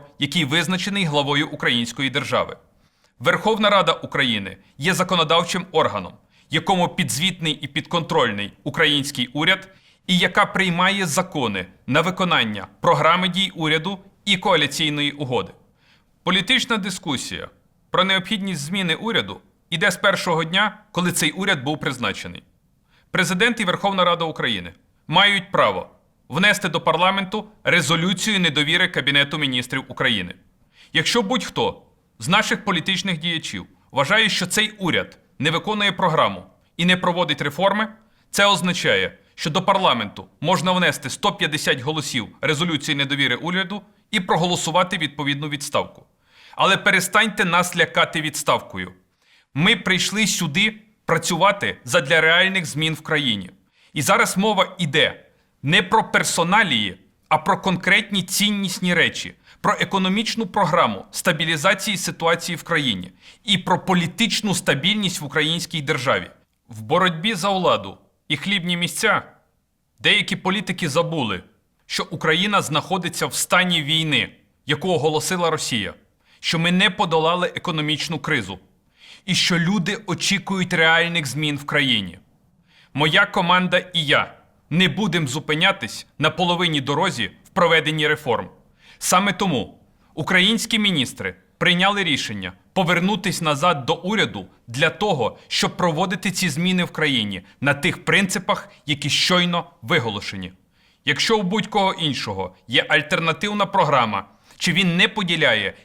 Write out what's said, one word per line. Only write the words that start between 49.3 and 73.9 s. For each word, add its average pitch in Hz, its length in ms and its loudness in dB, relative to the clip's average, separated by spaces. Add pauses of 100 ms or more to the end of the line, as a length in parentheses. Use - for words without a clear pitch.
Ми 190 220 2
прийшли 196 500 0
сюди 185 480 0 (320)
працювати 165 800 2
задля 160 360 2
реальних 180 460 4
змін 160 280 -2
в 147 60 -10
країні. 117 500 -2 (420)
І 147 100 -4
зараз 202 340 2
мова 190 420 0
іде 143 460 0 (380)
не 175 200 4
про 220 280 2
персоналії, 170 920 0 (280)
а - 100 2
про 185 220 0
конкретні 196 640 0
ціннісні 190 720 -2
речі, 117 400 0 (260)
про 202 200 0
економічну 196 680 -2
програму 151 640 0
стабілізації 170 880 0
ситуації 170 600 -2
в - 60 -10
країні 120 500 -2 (320)
і 202 140 2
про 185 200 0
політичну 185 760 0
стабільність 185 640 0
в 151 40 -8
українській 156 580 -2
державі. 127 480 -2 (380)
В 110 140 -14
боротьбі 175 520 0
за 190 160 -2
владу 120 480 0 (300)
і 147 80 -2
хлібні 180 400 -2
місця 175 460 0 (760)
деякі 190 380 2
політики 185 520 -2
забули, 139 540 0 (440)
що - 240 -6
Україна 180 520 2
знаходиться 170 640 -2
в - 80 -6
стані 180 480 2
війни, 147 500 0 (340)